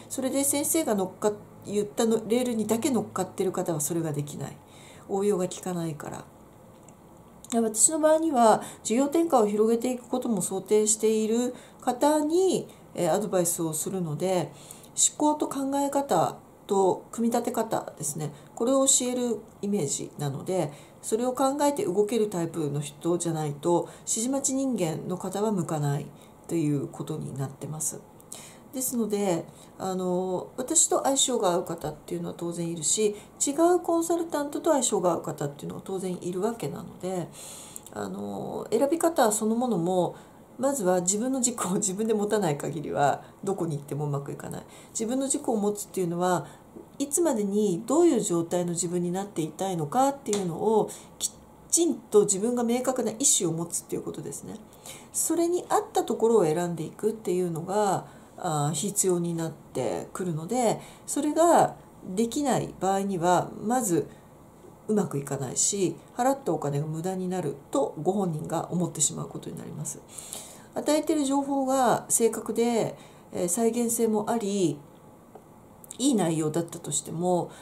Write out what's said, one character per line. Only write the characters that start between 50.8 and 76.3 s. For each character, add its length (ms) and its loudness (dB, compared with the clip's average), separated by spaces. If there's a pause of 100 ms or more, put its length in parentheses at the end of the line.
き 140 -4 (400)
ち 140 4
ん 100 0
と 300 4
自 140 -2
分 140 0
が 100 0
明 180 2
確 220 0
な 80 -2
意 40 -8 (260)
思 80 0
を 40 -2
持 120 -4
つ 160 -6
っ 40 -16
て 100 -8
い 40 -2
う 40 -10
こ 80 -10
と 100 -10
で 100 -10
す 120 -14
ね。 140 -14 (540)
そ 240 0
れ 120 2
に 220 0
合 100 4
っ 120 -4
た 120 2
と 140 -2
こ 100 2
ろ 120 8
を 40 6
選 240 2
ん 80 -2
で 80 -6
い 80 -8
く 200 -2
っ 20 -4
て 180 -6
い 100 2
う 80 0
の 120 -4
が、 580 -2 (220)
あ 300 0
ー、 20 -2
必 340 0
要 120 4
に 140 -2
な 160 -2
っ 20 -12
て 640 -4
く 100 -6
る 100 -2
の 140 -4
で、 320 2 (260)
そ 160 -2
れ 120 0
が 420 6 (400)
で 140 2
き 120 -2
な 160 2
い 220 -4
場 160 2
合 60 0
に 160 -2
は、 340 2 (100)
ま 200 0
ず 260 2 (800)
う 60 2
ま 140 2
く 100 -4
い 80 -4
か 120 -4
な 140 -6
い 60 -6
し、 400 2 (180)
払 160 2
っ 100 0
た 120 0
お 60 0
金 200 0
が 80 -2
無 140 -6
駄 140 -2
に 120 -4
な 140 -2
る 160 -4 (120)
と 320 0
ご 120 0
本 180 0
人 160 -6
が 240 -4
思 160 0
っ 40 -4
て 100 -4
し 120 0
ま 100 -6
う 40 -8
こ 120 -12
と 100 -12
に 80 -12
な 80 -12
り 80 -12
ま 120 -8
す。 140 -10 (720)
与 240 0
え 60 0
て 100 2
る 120 2
情 160 2
報 240 0
が 420 2
正 220 4
確 240 -6
で、 440 0 (360)
え 120 -2
ー、 40 0
再 220 2
現 220 0
性 140 2
も 220 0
あ 80 2
り、 420 0 (1160)
い 140 2
い 40 2
内 220 2